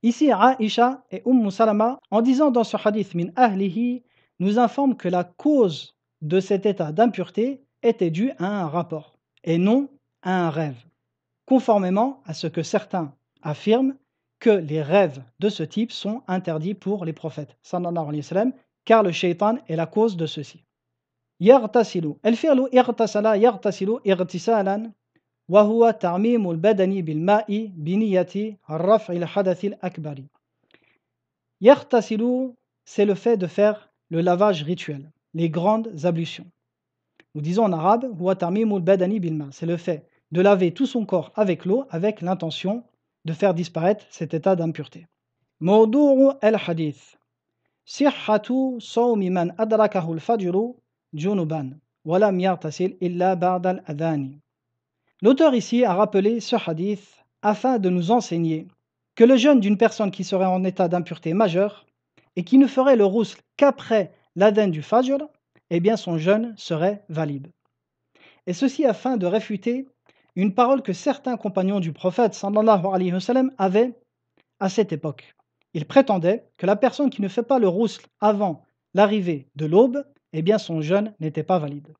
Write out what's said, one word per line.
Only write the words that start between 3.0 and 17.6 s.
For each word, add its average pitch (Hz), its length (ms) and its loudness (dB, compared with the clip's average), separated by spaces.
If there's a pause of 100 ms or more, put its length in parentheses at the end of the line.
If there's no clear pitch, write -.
min 170 200 -2
ahlihi, 226 680 -2 (360)
nous 208 200 0
informent 254 360 0
que 180 140 -6
la 175 140 -2
cause 214 720 -2 (260)
de 160 180 0
cet 190 280 -2
état 190 240 -4
d'impureté 220 720 -2 (180)
était 226 300 0
due 208 260 -2
à 175 80 -4
un 196 220 -4
rapport, 160 500 -8 (260)
et 170 140 0
non 233 320 2 (320)
à 180 260 -2
un - 40 -2
rêve, 147 260 -6 (680)
conformément 220 800 0
à 165 80 -10
ce 170 140 -8
que 165 140 -6
certains 165 520 -6 (280)
affirment 226 540 -2 (440)
que 226 120 2
les 156 320 0
rêves 147 400 0 (160)
de 190 100 0
ce 196 140 -8
type 214 280 -4
sont 220 360 -8
interdits 180 480 -4
pour 190 280 -6
les 160 100 -6
prophètes, 151 500 -12